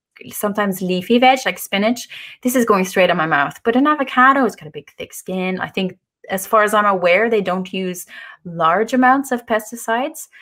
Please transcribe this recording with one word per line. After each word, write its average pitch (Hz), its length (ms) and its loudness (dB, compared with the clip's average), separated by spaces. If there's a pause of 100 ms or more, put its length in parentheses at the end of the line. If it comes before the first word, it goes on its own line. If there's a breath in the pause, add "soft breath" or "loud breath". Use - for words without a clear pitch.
(300)
sometimes 202 520 -4
leafy 185 360 0
veg, 262 260 4
like 185 140 -4
spinach. 214 500 -4 (340 loud breath)
This 254 140 0
is 240 80 4
going 196 220 2
straight 180 240 2
in 170 60 2
my 160 100 0
mouth. 143 380 0
But 233 120 0
an 277 100 2
avocado, 277 600 2
it's 190 100 -4
got 151 120 -18
a 151 100 -14
big, - 200 -20
thick - 160 -12
skin. 185 460 -6
I 165 80 -6
think, 185 300 -4 (320)
as 190 160 -6
far 220 160 4
as 208 120 2
I'm 208 120 4 (100)
aware, 180 320 4
they 214 140 2
don't 185 300 -4
use 185 340 -6 (380 loud breath)
large 170 500 0
amounts 254 380 2
of 240 140 -6
pesticides. 233 840 -6 (140 loud breath)